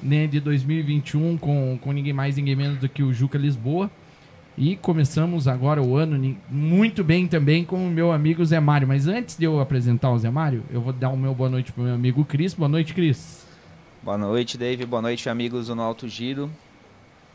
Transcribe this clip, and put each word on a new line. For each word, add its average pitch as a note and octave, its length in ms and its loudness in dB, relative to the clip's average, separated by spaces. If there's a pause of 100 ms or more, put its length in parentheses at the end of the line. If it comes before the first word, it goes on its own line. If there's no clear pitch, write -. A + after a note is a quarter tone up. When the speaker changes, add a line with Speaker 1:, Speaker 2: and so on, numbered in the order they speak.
Speaker 1:
né, D3+ 280 2
de C#3+ 100 0
dois C#3+ 240 0
mil D3+ 160 0
e D#3+ 40 -2
vinte D3 280 -2
e - 60 -2
um E3 200 0
com, C#3 460 -2
com C#3 80 -6
ninguém C#3+ 220 -4
mais, C#3 240 -2
ninguém C#3 180 0
menos C#3 240 -2
do C3+ 100 -2
que - 140 -4
o C3 100 2
Juca C3 240 0
Lisboa. C#3+ 540 -2 (640)
E D#3 200 2
começamos D#3+ 720 2
agora C3+ 340 2
o B2+ 140 2
ano D#3 200 2
ni-, C3 220 -2 (100)
muito F3+ 540 2
bem F3 240 4
também D#3+ 380 4
com F#3 240 -2
o - 20 -2
meu E3+ 220 2
amigo D#3+ 320 2
Zé D#3+ 160 4
Mário. D3 260 4
Mas C#3 220 2
antes A#3+ 280 -4
de E3 80 0
eu D#3 140 2
apresentar B2+ 540 2
o A#2 60 2
Zé A2+ 120 0
Mário, C3+ 400 -2
eu A#2+ 100 -2
vou B2+ 120 -4
dar B2+ 160 -2
o C3+ 80 -2
meu C3+ 180 -2
boa B2+ 160 0
noite B2+ 220 -4
pro A#2+ 100 -6
meu B2 120 0
amigo B2 300 2
Cris. D#3+ 300 -2
Boa D#3 140 0
noite, D#3 260 0
Cris. - 500 -2 (560)
Speaker 2:
Boa G2+ 160 -4
noite, A2 400 -2
Dave. B2 300 -4
Boa A#2+ 160 -4
noite, A#2+ 260 -4
amigos A#2+ 380 -4
do A#2 80 -8
No A#2 80 -4
Alto A2+ 260 -6
Giro. B2+ 400 -8 (880)